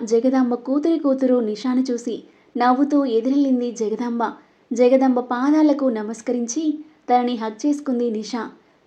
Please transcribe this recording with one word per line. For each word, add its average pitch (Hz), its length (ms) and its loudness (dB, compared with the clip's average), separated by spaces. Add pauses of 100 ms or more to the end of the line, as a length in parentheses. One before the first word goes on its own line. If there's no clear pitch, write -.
జగదాంబ 240 500 2
కూతురి 294 460 -2
కూతురు 262 400 2
నిషాను 247 520 -2
చూసి 233 320 -6 (340)
నవ్వుతూ 277 480 2
ఎదురెళ్ళింది 247 680 0
జగదాంబ. 226 520 -4 (500)
జగదాంబ 247 460 4
పాదాలకు 277 640 2
నమస్కరించి 247 960 -4 (300)
తనని 247 260 2
హగ్ 220 320 -6
చేసుకుంది 247 440 -2
నిషా. 214 380 -8 (380)